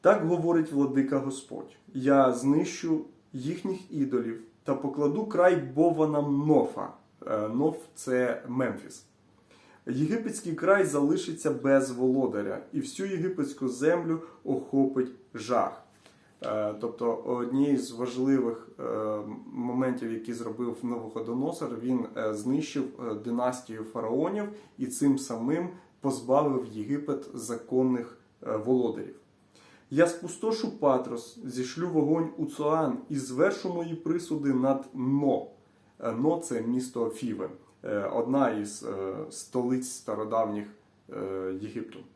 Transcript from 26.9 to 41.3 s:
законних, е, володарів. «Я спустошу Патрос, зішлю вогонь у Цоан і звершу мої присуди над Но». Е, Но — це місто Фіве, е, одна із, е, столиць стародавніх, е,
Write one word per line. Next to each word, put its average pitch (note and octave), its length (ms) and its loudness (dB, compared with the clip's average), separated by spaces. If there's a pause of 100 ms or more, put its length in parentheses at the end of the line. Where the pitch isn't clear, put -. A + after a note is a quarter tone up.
законних, A#2+ 840 0 (280)
е, A2 100 -2
володарів. A#2 580 0 (760)
«Я D#3 160 6
спустошу F#3+ 720 -4
Патрос, B2 680 0
зішлю B2+ 440 -4
вогонь D#3+ 480 2
у D#3 100 -4
Цоан D3 520 0 (100)
і D3 80 -4
звершу E3 580 0
мої E3 200 -4
присуди D#3+ 600 -2
над C3+ 300 2 (100)
Но». C3 520 0 (540)
Е, A#2 120 -2
Но — D3 320 2
це A2+ 180 -4
місто A#2+ 460 -2
Фіве, G2+ 400 -6 (360)
е, G#2 300 -2
одна B2 360 2
із, G#2 320 -6
е, G2 320 -4 (160)
столиць B2+ 580 -2
стародавніх, G#2+ 800 -4 (440)
е, F#2+ 500 -6